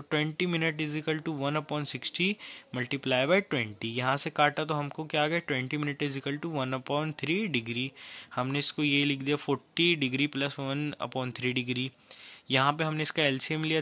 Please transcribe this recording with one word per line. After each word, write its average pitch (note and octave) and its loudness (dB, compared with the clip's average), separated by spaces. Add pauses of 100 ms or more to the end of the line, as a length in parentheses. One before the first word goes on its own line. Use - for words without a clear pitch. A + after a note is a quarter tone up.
(140)
twenty D#3 0
minute D#3+ 0
is D3+ -4
equal D#3 0
to D#3+ -2
one D3 0
upon D3 -2
sixty - -2 (480)
multiply B2+ 0 (100)
by F#3+ 6 (120)
twenty। A2+ -2
यहाँ B2+ 2
से D3 -4
काटा D3 4
तो D#3 -2
हमको D3 -4
क्या D3+ 2
आ D3+ 4
गया, E3 0
ट्वेंटी C3 -2
minute C#3+ -2
is C3+ -4
equal C#3+ -4
to E3 -4
one C3 0
upon D3 -2 (100)
three E3 0 (160)
degree। A#2+ -2 (460)
हमने C3 0
इसको D3 0
ये C#3+ 4
लिख C#3 0
दिया C#3 2 (100)
forty E3 2 (140)
degree C3 2
plus C#3 -2
one C#3 -2 (220)
upon B2+ -4
three B2+ 0
degree। B2+ -2 (640)
यहाँ C3+ 6
पे D#3 -2
हमने D#3 0
इसका D#3 2
एलसीएम D3 2
लिया, D#3 2